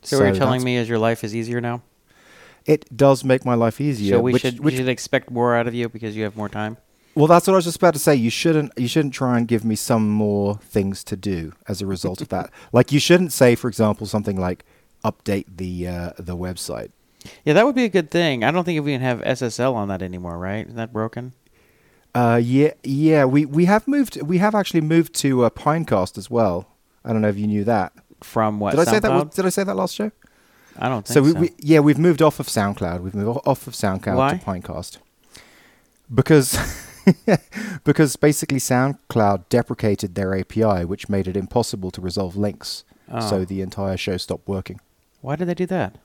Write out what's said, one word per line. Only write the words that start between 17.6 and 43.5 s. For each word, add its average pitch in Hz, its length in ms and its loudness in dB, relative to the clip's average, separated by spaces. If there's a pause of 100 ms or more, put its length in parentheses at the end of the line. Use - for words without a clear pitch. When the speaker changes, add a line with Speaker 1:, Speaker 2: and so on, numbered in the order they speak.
Speaker 1:
would 285 80 0
be 247 120 2
a 214 40 0
good 175 220 0
thing. 151 320 0
I 123 80 2
don't 175 140 0
think 160 200 -2
we 147 60 -2
can 127 100 -2
have 123 240 -2
S 127 160 -2
S 117 180 -6
L 127 160 0
on 104 120 -4
that 95 160 -4
anymore, 90 340 -8
right? 95 280 -6
Isn't 113 100 -18
that 113 180 -10
broken? 120 400 -6 (800)
Speaker 2:
Uh, 120 300 4
yeah, 135 300 2 (100)
yeah. 147 420 4
We, 143 200 4
we 147 200 2
have 208 220 2
moved. 277 340 -2
We 160 160 -2
have 208 160 2
actually 185 280 0
moved 160 340 2
to, 131 300 2
uh, 113 40 4
Pinecast 147 680 -2
as 95 100 -14
well. 104 380 0 (360)
I 117 100 -4
don't 110 80 0
know 107 80 2
if 101 80 -2
you 104 100 -4
knew 104 160 0
that. 101 300 0 (280)
Speaker 1:
From 107 380 -2
what, 104 120 0
Speaker 2:
Did 151 100 2
I - 20 6
say 214 160 2
that? 208 120 0
Speaker 1:
SoundCloud? 147 240 -2
Speaker 2:
Did 185 100 -2
I 185 40 2
say 196 140 -2
that 190 120 -4
last 190 200 -4
show? 214 160 -4 (680)
Speaker 1:
I 123 120 -4
don't 113 180 -4
Speaker 2:
So 147 160 4
Speaker 1:
think - 20 6
Speaker 2:
we, 151 80 6
Speaker 1:
so. 151 60 0
Speaker 2:
we, 170 200 0
yeah, 151 200 6
we've 147 180 4
moved 156 240 4
off 151 180 2
of 131 80 -6
SoundCloud. 98 540 -2
We've 95 140 -8
moved 110 240 -2
o-, - 100 -4
off 131 180 0
of 127 60 -16
SoundCloud 95 420 -4
Speaker 1:
Why? 139 220 0
Speaker 2:
to 180 80 -12
Pinecast. 90 520 -10 (1160)
Because, 131 440 4 (720)
<laughs> 202 560 -2
because 147 320 2
basically 151 420 0
SoundCloud 117 920 0
deprecated 107 640 -2
their 95 180 -2
A 95 100 -4
P 107 200 -2
I, 98 200 2
which 87 260 -8
made 98 180 -2
it 92 100 -4
impossible 98 540 -4
to - 100 -12
resolve 90 340 -6
links. - 480 -6 (280)
Speaker 1:
Oh. 120 80 -8
Speaker 2:
So 98 260 -2
the 95 160 -6